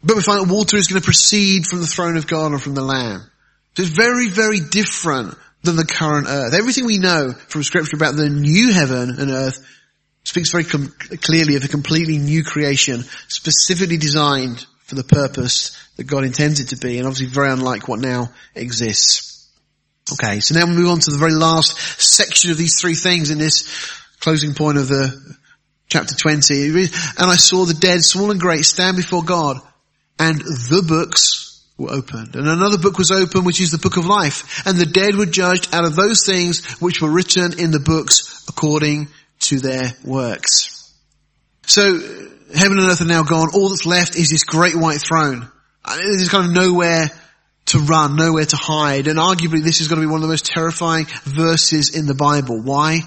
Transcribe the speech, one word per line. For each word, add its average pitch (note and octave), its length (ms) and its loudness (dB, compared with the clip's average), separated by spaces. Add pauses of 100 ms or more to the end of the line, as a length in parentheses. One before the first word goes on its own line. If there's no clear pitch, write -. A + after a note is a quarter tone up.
But G#3 140 2
we G3+ 60 0
find G3+ 180 2
that F#3 120 2
water G#3 240 0
is G3 120 2
gonna F#3 120 0
proceed F#3+ 680 2
from F3+ 140 -6
the E3+ 60 -4
throne E3+ 300 -2
of D3+ 100 -4
God D#3 260 -2
and C#3 100 -4
from C#3 120 -8
the C#3 80 -4
Lamb. B2 460 -4 (480)
So F3+ 60 -2
it's F3 100 -2
very, A#3+ 360 2
very G#3+ 320 0
different D3 760 -2 (260)
than E3+ 140 0
the D#3+ 80 2
current D3+ 440 -2
earth. C3+ 260 -2
Everything A#3+ 300 0
we A3 140 0
know E3 340 0
from - 300 -10
Scripture D#3 340 -2
about D3+ 200 0
the D3+ 120 0
new D3+ 440 4
heaven C3 460 2
and C#3 120 -2
earth C3 340 -4 (600)
speaks E3+ 260 -2
very E3+ 140 0
com-, C#3+ 280 -4 (280)
clearly D#3+ 360 2
of C3 80 -2
a C#3 40 -4
completely D#3 500 -2
new D3 260 0
creation, C#3 600 -2 (240)
specifically E3+ 680 0
designed C#3+ 680 0 (200)
for - 100 -14
the C3+ 100 -4
purpose C3+ 720 0 (200)
that - 80 -10
God C3+ 200 -2
intends D3 360 0
it B2 80 -6
to B2+ 80 -6
be, B2 220 -6
and B2+ 80 -4
obviously C3 200 -4
very C#3 240 0
unlike B2+ 380 -4
what A2+ 120 -4
now B2 300 -4 (240)
exists. - 960 -2 (640)
Okay, G#2 280 -4
so D3 180 0
now F3 60 4
we F3 120 0
move F3 120 4
on F3 120 2
to D#3 100 0
the C#3+ 80 -2
very D#3+ 160 2
last D#3+ 420 2 (240)
section - 500 2
of D#3+ 60 0
these D#3+ 240 0
three F3 140 0
things E3 360 0
in D3+ 80 -2
this - 520 -2 (300)
closing D3+ 340 0
point D3+ 240 0
of C3+ 100 -2
the C3+ 480 -2 (520)
chapter - 260 -2
twenty. D3 400 2
It C#3+ 180 0
reads, F3+ 240 0 (220)
"And F3+ 120 4
I F3 60 4
saw F#3 280 4
the E3+ 100 0
dead, F3+ 280 2
small G3+ 280 0
and G3 100 -2
great, E3 240 0
stand F#3 320 0
before F3+ 260 -2
God, D#3+ 380 -2 (580)
and D#3+ 200 2
the C#3+ 480 0
books - 760 0 (140)
were - 160 -8
opened. B2 440 -10
And C#3 120 -2
another F#3+ 300 2
book F3 180 0
was F#3 140 2
opened, F#3+ 340 2
which F3+ 160 0
is F3 100 0
the D#3+ 80 -2
book - 200 0
of E3+ 80 -2
life. F#3 600 -2
And F#3+ 120 0
the F3 80 4
dead F#3+ 280 2
were G3+ 120 0
judged F3+ 480 0
out E3+ 100 2
of D#3+ 100 0
those G3+ 300 2
things F3 400 0 (160)
which F3+ 200 -2
were D#3 100 0
written F3 480 0
in E3 120 0
the D#3 80 2
books - 680 0
according D3+ 600 -2 (320)
to C#3 200 0
their C3 320 -4 (120)
works." - 840 -2 (760)
So, G3 340 4 (540)
heaven G3 240 4
and F#3 120 4
earth F3 120 0
are - 20 0
now E3 200 4
gone. D#3+ 280 2
All G3 160 2
that's F#3+ 160 -4
left F3 320 0
is D#3+ 140 2
this D#3 140 0
great D#3+ 300 2
white D#3+ 280 0
throne. C#3 460 0 (360)
And F#3+ 340 -2
there's F3+ 120 0
kind F#3+ 160 2
of F3 60 0
nowhere E3+ 580 2 (560)
to - 140 2
run, D3 360 2
nowhere D#3+ 300 2
to D3+ 100 -2
hide. C#3+ 500 -2
And D#3 120 0
arguably E3 440 0
this D#3+ 180 0
is D#3 80 -4
gonna D#3+ 120 0
be D#3 60 0
one D#3 100 -2
of D#3+ 60 -2
the D#3+ 100 -2
most D#3 140 -4
terrifying E3 600 -2 (180)
verses D#3 680 0
in D#3 120 -2
the C#3+ 80 0
Bible. C3+ 460 0
Why? D3 460 0